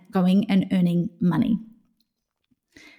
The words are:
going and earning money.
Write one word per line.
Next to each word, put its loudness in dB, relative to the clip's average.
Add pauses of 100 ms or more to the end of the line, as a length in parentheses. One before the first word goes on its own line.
(100)
going 0
and 2
earning 0 (100)
money. 0 (1400)